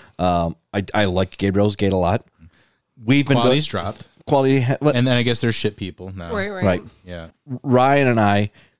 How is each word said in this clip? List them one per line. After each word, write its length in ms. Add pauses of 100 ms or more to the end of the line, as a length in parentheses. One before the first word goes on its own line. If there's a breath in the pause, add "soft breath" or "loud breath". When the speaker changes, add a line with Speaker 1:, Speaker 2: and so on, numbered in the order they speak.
(200 loud breath)
Speaker 1:
Um, 360 (180)
I, 200
I 120
like 320
Gabriel's 380
Gate 180
a 40
lot. 280 (760 soft breath)
We've 240
been 100
Speaker 2:
Quality's 300
Speaker 1:
go- 120
Speaker 2:
dropped. 280 (180)
Speaker 1:
Quality 360
ha-, 180
what? 160
Speaker 2:
And 120
then 100
I 60
guess 180
they're 100
shit 240
people 400
now. 200
Speaker 3:
Right, 140
right. 140
Speaker 1:
Right. 200 (200)
Speaker 2:
Yeah. 260 (340)
Speaker 1:
Ryan 460
and 100
I, 320 (280 soft breath)